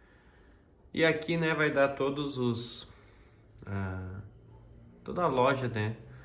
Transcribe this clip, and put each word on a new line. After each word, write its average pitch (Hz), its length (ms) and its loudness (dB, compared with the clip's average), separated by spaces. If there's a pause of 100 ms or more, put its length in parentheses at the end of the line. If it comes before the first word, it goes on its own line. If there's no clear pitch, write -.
(960)
E 160 100 2
aqui, 160 320 2
né, 160 180 2
vai 151 160 2
dar 139 180 4
todos 139 500 -2
os, 120 500 -2 (800)
ah, 95 540 -6 (840)
toda - 200 -2
a - 20 4
loja, 127 420 4
né, 110 260 -2 (300)